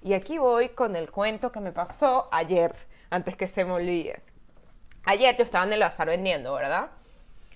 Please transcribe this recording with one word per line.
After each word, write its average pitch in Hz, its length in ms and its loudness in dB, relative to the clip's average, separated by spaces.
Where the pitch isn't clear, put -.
Y 185 100 0
aquí 196 240 -2
voy 247 320 4
con 220 280 -2
el 165 140 -6
cuento 214 400 -2
que 214 100 -12
me 185 120 -8
pasó 254 580 0
ayer, 170 440 2
antes 180 300 -4
que 185 100 -4
se 185 160 -2
me 180 80 -4
olvide. 175 480 -4
Ayer 233 300 4
yo 240 100 4
estaba 185 200 0
en 208 80 0
el 214 80 0
bazar 165 280 0
vendiendo, 165 440 -2
¿verdad? 147 380 -2